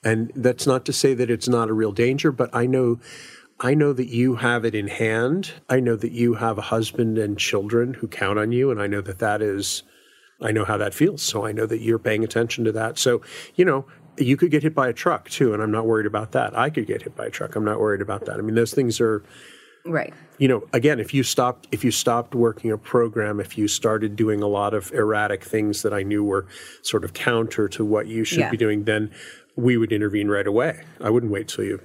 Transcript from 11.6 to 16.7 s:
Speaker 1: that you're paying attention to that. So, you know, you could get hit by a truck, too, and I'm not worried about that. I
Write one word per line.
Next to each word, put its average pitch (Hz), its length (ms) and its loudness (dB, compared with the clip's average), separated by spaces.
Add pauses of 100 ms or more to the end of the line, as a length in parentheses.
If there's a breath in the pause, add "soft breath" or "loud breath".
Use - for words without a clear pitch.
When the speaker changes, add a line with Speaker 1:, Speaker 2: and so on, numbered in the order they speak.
Speaker 1:
that 113 140 -4
you're 113 180 2
paying 110 260 0
attention 117 400 -2
to 110 80 2
that. 113 260 -4
So, 120 220 2 (340 loud breath)
you 180 100 4
know, 139 220 0 (320 loud breath)
you 135 180 4
could 175 140 4
get 147 120 4
hit 156 120 0
by 131 140 2
a 120 40 -2
truck, - 360 -2
too, 123 260 2
and 107 80 -2
I'm 107 80 0
not 110 160 0
worried 110 200 2
about 107 260 -4
that. 117 260 0
I 131 120 2